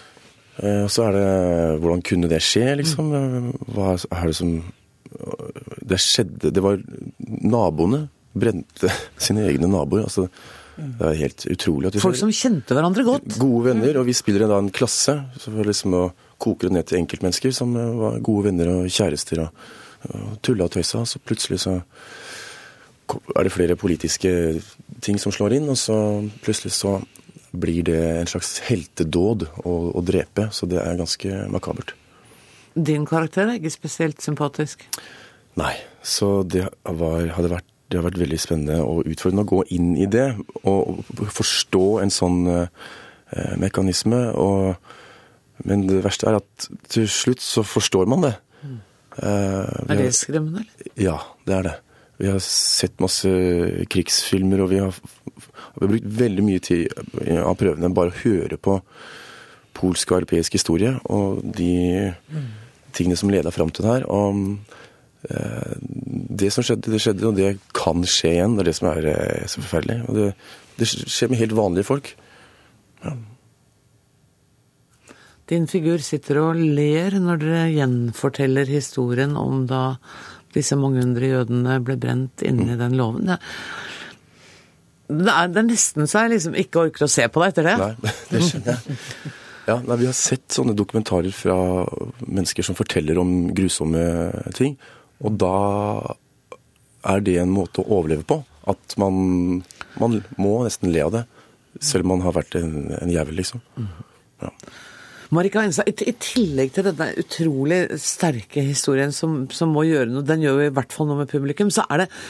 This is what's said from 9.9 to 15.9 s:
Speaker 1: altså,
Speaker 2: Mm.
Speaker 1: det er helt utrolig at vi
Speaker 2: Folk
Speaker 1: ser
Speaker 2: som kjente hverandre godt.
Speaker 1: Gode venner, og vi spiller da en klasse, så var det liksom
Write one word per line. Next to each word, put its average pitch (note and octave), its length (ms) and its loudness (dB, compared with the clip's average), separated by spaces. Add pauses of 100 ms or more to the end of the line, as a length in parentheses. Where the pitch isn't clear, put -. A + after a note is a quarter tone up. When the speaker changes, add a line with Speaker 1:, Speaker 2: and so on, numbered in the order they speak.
Speaker 1:
altså, F#2 260 0 (480)
Speaker 2:
Mm. D3+ 220 -8
Speaker 1:
det E2 80 2
er D#2+ 80 4
helt D2 340 -2
utrolig D#2+ 380 0
at F#2+ 80 -2
vi G#2 40 0
Speaker 2:
Folk F#3 160 4
Speaker 1:
ser - 40 -4
Speaker 2:
som G#3+ 100 2
kjente G#3 460 0
hverandre F3+ 280 2
godt. A#3 360 0
Speaker 1:
Gode A#2+ 240 4 (100)
venner, B2 240 2
og B2+ 80 2
vi B2 80 2
spiller G#2+ 340 2
da G2+ 120 4
en G2+ 100 0
klasse, C#3 560 0 (140)
så - 100 -14
var G#2+ 140 -2
det G#2 100 2
liksom G2 240 -2